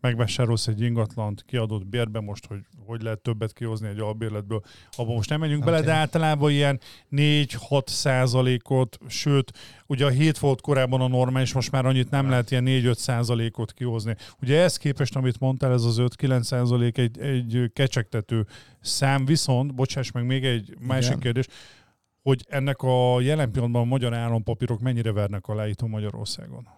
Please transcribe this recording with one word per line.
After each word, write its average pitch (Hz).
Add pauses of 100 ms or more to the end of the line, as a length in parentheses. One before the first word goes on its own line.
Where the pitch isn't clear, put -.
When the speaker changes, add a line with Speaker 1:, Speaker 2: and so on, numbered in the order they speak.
Speaker 1:
megvásárolsz 117
egy 107
ingatlant, 113
kiadott 110
bérbe 110
most, 101
hogy, 101 (280)
hogy 113
lehet 110
többet 110
kihozni 110
egy 101
albérletből. 107 (340)
Abba 120
most 107
nem 151
megyünk 147
Speaker 2:
Nem 143
Speaker 1:
bele, 165
de 160
Speaker 2:
tényleg. 156
Speaker 1:
általában 151
ilyen 143 (280)
négy-hat 143
százalékot, 127
sőt, 139 (340)
ugye 139
a 143
hét 147
volt 139
korábban 131
a 127
normális, 127
most 127
már 131
annyit 131
nem 139
Speaker 3:
Nem. 135
Speaker 1:
lehet 123
ilyen 127
négy-öt 127
százalékot 117
kihozni. 113 (260)
Ugye 135
ehhez 175
képest, 139
amit 131
mondtál, 131
ez 123
az 117
öt-kilenc 123
százalék 123
egy, 120
egy, 123
ö, 123
kecsegtető 113 (340)
szám, 135
viszont, 139
bocsáss 131
meg, 120
még 131
egy 117
másik 127
Speaker 4:
Igen. 135
Speaker 1:
kérdés, 123 (760)
hogy 135
ennek 139
a 127
jelen 139
pillanatban 120
a -
magyar 123
állampapírok 117
mennyire 117
vernek 101
alá 107
itt 104
Magyarországon? 107